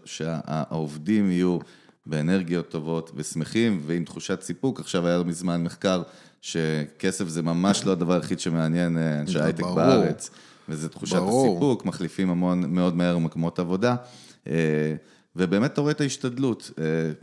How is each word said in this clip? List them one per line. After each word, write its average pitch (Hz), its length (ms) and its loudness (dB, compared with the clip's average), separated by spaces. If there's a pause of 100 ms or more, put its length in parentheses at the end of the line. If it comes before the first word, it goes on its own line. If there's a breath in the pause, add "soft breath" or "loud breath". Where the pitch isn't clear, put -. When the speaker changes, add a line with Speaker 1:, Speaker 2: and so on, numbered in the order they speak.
Speaker 1:
שהעובדים 78 1300 -2
יהיו 90 280 4 (480 soft breath)
באנרגיות 82 600 0
טובות 80 460 -4
ושמחים, 90 720 -2
ועם 85 180 -2
תחושת - 380 -6
סיפוק. 101 380 -4
עכשיו 87 260 0
היה 87 120 4
לא 87 60 0
מזמן 85 400 -2
מחקר 92 380 0 (420 soft breath)
שכסף 80 840 -2
זה 80 140 -2
ממש 87 420 2
לא 98 80 2
הדבר 87 220 2
היחיד 85 260 -2
שמעניין, 82 580 0
אה, 78 220 0
אנשי 76 120 -4
Speaker 2:
זה 78 120 2
Speaker 1:
הייטק 80 180 0
Speaker 2:
ברור. 90 120 -2
Speaker 1:
בארץ, 85 560 4 (380 soft breath)
וזה 78 200 -6
תחושת 85 280 -4
Speaker 2:
ברור. 110 360 4
Speaker 1:
הסיפוק, 110 320 0
מחליפים 92 460 -2
המון, 90 440 2
מאוד 90 220 2
מהר 87 220 2
מקומות 82 400 -2
עבודה, 95 360 2 (520 loud breath)
אה, - 80 -4 (840 soft breath)
ובאמת 95 360 2
אתה - 80 -2
רואה 147 120 2
את 151 80 -4
ההשתדלות, 131 800 -2
אה, 80 60 -4 (380)